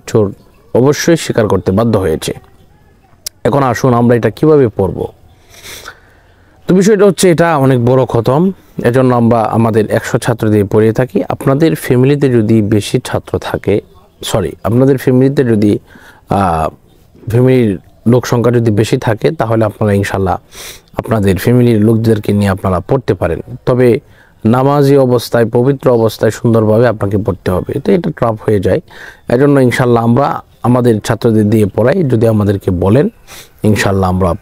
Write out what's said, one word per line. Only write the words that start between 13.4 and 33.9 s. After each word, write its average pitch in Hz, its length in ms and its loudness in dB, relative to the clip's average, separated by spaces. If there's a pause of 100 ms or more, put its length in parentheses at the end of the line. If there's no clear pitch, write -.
সরি, 92 280 -4 (120)
আপনাদের 131 340 2
ফ্যামিলিতে 135 460 0
যদি, 107 360 0 (500)
আহ, 85 400 -2 (600)
ফ্যামিলির 120 500 2 (280)
লোক 120 200 2
সংখ্যা 120 240 0
যদি 117 200 0
বেশি 113 260 0
থাকে, 123 340 -2
তাহলে 113 340 -2
আপনারা 104 280 -2
ইনশাআল্লাহ 98 440 -2 (600)
আপনাদের 101 400 -2
ফ্যামিলির 120 440 2
লোকদেরকে 110 520 0
নিয়ে 101 160 0
আপনারা 95 300 -2
পড়তে 123 340 -2
পারেন। 85 280 -4 (240)
তবে 123 340 2 (460)
নামাজি 139 520 2
অবস্থায়, 123 520 0
পবিত্র 131 420 0
অবস্থায় 113 400 0
সুন্দরভাবে 113 560 2
আপনাকে 104 300 -2
পড়তে 98 340 -4
হবে, - 280 -4
তো 170 120 -2
এটা 180 280 0
টাফ 113 220 -2
হয়ে 104 180 0
যায়। 95 220 0 (480)
এজন্য 139 300 2
ইনশাআল্লাহ 120 440 2
আমরা 127 400 0 (200)
আমাদের 120 380 2
ছাত্রদের 110 480 0
দিয়ে 110 160 2
পড়াই, 135 380 0
যদি 117 240 0
আমাদেরকে 101 440 0
বলেন 101 380 2 (540)
ইনশাআল্লাহ 98 460 0